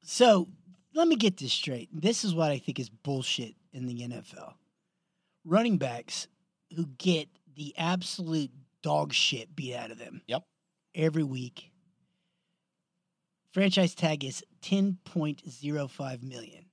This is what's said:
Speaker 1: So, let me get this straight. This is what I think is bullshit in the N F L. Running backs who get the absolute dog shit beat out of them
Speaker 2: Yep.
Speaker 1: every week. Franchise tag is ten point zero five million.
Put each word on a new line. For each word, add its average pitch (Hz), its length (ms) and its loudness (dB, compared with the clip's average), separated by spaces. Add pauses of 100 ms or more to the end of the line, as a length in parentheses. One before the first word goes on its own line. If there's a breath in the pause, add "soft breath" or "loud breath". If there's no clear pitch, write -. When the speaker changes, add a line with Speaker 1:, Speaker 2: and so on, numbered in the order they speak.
Speaker 1:
So, 214 440 6 (480)
let 330 140 6
me 302 80 6
get 202 180 4
this 131 160 -4
straight. 120 400 -4
This 175 320 0
is 196 100 0
what 160 180 2
I 139 60 -2
think 127 220 -6
is 117 100 -6
bullshit 127 680 -4 (180)
in 127 120 -8
the 120 180 -6
N 120 100 -8
F 120 240 -14
L. - 180 -18 (880)
Running 202 340 4
backs 120 500 -6 (460)
who 170 120 -2
get 151 420 0 (260)
the 143 240 -12
absolute 165 760 -2 (300)
dog 151 320 0
shit - 440 0
beat 127 180 -8
out 117 160 -8
of 113 80 -16
them 110 280 -14
Speaker 2:
Yep. 127 180 -2 (500)
Speaker 1:
every 160 280 2
week. 131 460 -8 (1800)
Franchise 185 400 4
tag 156 300 0
is 135 200 -8 (180)
ten 196 440 2
point 151 420 -4
zero 143 400 -6
five 131 360 -10
million. 123 500 -16